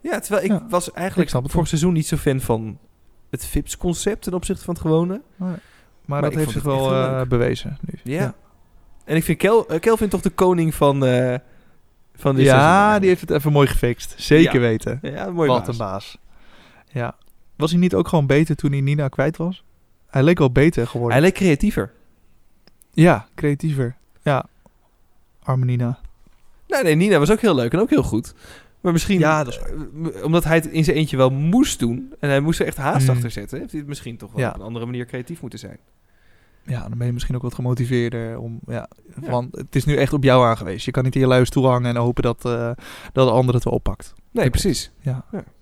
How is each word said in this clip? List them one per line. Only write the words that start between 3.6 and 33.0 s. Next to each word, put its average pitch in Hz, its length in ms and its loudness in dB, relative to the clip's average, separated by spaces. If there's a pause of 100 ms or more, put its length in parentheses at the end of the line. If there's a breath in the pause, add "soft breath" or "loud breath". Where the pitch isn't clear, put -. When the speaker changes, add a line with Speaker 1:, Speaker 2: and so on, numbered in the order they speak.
Speaker 1:
ten 180 120 -8
opzichte 180 300 -6
van 175 100 -6
het - 80 -12
gewone. 175 380 0 (160)
Speaker 2:
Maar, 185 120 -8
maar 175 120 -10 (440 soft breath)
Speaker 1:
Maar 143 180 -4
Speaker 2:
dat 147 80 0
Speaker 1:
ik - 80 -6
Speaker 2:
heeft 151 140 0
Speaker 1:
vond 139 120 -4
Speaker 2:
zich 143 80 0
Speaker 1:
het 135 100 0
echt 135 80 0
Speaker 2:
wel, 131 120 2
Speaker 1:
heel 131 80 -2
Speaker 2:
eh, 135 80 -2
Speaker 1:
leuk. 127 100 -4
Speaker 2:
bewezen 127 520 -2
nu. - 340 -10
Speaker 1:
Ja. 170 60 -4
Speaker 2:
Ja. 208 140 -2 (720)
Speaker 1:
En 151 120 -2
ik 165 80 2
vind 160 140 0
Kel-, 208 300 4
eh, 165 120 -2
Kelvin 226 280 2
toch 185 120 -2
de 196 100 -2
koning 175 440 2
van, 139 320 2
eh, 127 320 0 (760 soft breath)
van 139 200 0
dit 131 100 6
Speaker 2:
Ja, 135 60 8
Speaker 1:
seizoen 139 200 6
eigenlijk. 202 300 4
Speaker 2:
die 190 80 4
heeft 180 120 2
het 165 100 -10
even 151 220 0
mooi 143 140 6
gefixt. - 500 -2
Zeker 147 380 4
Speaker 1:
Ja. 131 60 4
Speaker 2:
weten. 113 420 -2
Speaker 1:
Ja, 147 240 -8
een 190 80 -8
mooie 160 140 0
Speaker 2:
Wat 127 100 2
Speaker 1:
baas. - 100 -6
Speaker 2:
een 120 80 -6
baas. 101 420 -10 (680 soft breath)
Ja. 120 260 -8 (420)
Was 156 140 0
hij 170 100 2
niet 180 140 2
ook 180 140 2
gewoon 147 180 2
beter 147 300 2
toen 160 140 -2
hij 139 100 -2
Nina 143 280 0
kwijt 147 280 -2
was? 175 280 -6 (420)
Hij 135 160 0
leek 170 160 6
wel 135 140 4
beter 135 340 4
geworden. 120 320 -4
Speaker 1:
Hij 156 80 6
leek 190 80 4
creatiever. 175 580 0 (1000)
Speaker 2:
Ja, 156 420 4
creatiever. 143 600 -2 (260)
Ja. 139 220 0 (1000)
Arme 127 220 -2
Nina. 123 340 -2 (680)
Speaker 1:
Nee, 277 140 0
nee, 160 120 4
Nina 180 240 4
was 147 120 4
ook 214 100 4
heel 202 140 4
leuk 123 180 0
en 160 60 0
ook 226 120 0
heel 302 120 4
goed. - 320 -4 (460 loud breath)
Maar 180 120 0
misschien, 175 260 2
Speaker 2:
Ja, 151 260 2
dat 120 80 -10
is 113 60 -12
waar. - 120 -6
Speaker 1:
eh, - 60 -8 (160)
m-, 147 320 -10
omdat 160 200 2
hij 160 120 2
het 160 100 0
in 160 180 0
zijn 143 120 2
eentje 151 200 -2
wel 131 140 6
moest 165 480 2
doen 120 420 -4
en 143 80 -2
hij 139 120 2
moest 156 200 -2
er 190 60 2
echt - 100 -8
haast 139 300 0